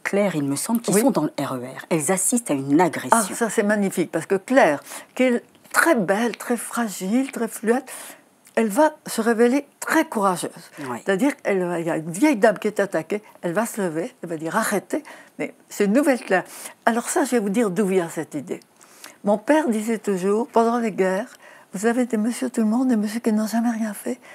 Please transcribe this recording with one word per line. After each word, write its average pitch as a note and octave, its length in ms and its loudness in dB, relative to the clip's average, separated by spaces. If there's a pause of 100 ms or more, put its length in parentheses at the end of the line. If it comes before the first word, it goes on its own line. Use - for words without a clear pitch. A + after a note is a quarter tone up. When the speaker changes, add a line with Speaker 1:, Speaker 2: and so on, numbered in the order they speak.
Speaker 1:
Claire, G3 320 0
il D3 80 -2
me C#3 140 -2
semble, A#3 240 -2
qui - 100 -2
Speaker 2:
Oui. G3 80 4
Speaker 1:
sont B3 120 4
dans E3 120 0
le - 80 -2 (100)
R C3 140 -4
E B2+ 100 -6
R. - 240 -14
Elles D#3+ 220 0
assistent G#3+ 400 0
à D3 40 2
une C#3 260 4
agression. B2+ 360 0
Speaker 2:
Ah, G3 160 -2
ça A3+ 160 -2
c'est G#3+ 140 0
magnifique, G3+ 480 0
parce D#3+ 140 -4
que G3 100 0
Claire, F#3+ 480 2 (320)
qui B3+ 80 2
est B3 200 2 (280)
très E4 240 4
belle, G3+ 400 0
très - 220 -4
fragile, A3+ 720 -4
très A3+ 160 -4
fluette, A#3 420 -2 (680)
elle A3+ 120 2
va D4 240 4 (160)
se - 140 -2
révéler A#3+ 440 2 (140)
très D#4+ 240 2
courageuse. G3 480 -2 (280)
Speaker 1:
Oui. B2+ 260 -6
Speaker 2:
C'est-à-dire, G3 260 2 (140)
elle, F3+ 340 0
il E3 60 -4
y E3 40 -2
a D#3 60 0
une D#3+ 160 -6
vieille C4 240 2
dame G3 240 4
qui - 80 -2
est G3+ 140 0
attaquée, G#3 400 -2 (200)
elle F3 120 -2
va G#3+ 120 0
se - 160 -6
lever, E3+ 400 -2
elle F3+ 60 -10
va E3 80 -6
dire : « D#3+ 220 -6
Arrêtez », A3 440 -2 (380)
mais - 140 -8 (160)
c'est - 160 -2
une G3 80 2
nouvelle C#4 260 4
Claire. F3+ 240 0 (420)
Alors A#3 220 0
ça, E4+ 160 0
je A#3+ 80 -2
vais B3 80 2
vous G#3 100 -2
dire G#3 200 2
d'où F#3+ 160 0
vient F3+ 240 0
cette D#3 260 -8
idée. - 240 -8 (640)
Mon G3+ 140 2
père C#4+ 320 2
disait A3 300 -2
toujours, G3+ 500 0
pendant A#3 280 2
les A3+ 140 -2
guerres, F#3 380 0 (440)
vous G3 120 -4
avez A#3+ 200 2
des A#3 120 -2
monsieur A#3 320 -2
tout A#3+ 100 -2
le G#3+ 80 2
monde, B3+ 220 2
des A#3 80 4
monsieur G#3+ 240 -2
qui A#3 100 0
n'ont G#3+ 160 2
jamais A#3 240 0
rien A3 220 -4
fait, A#3+ 260 -8 (160)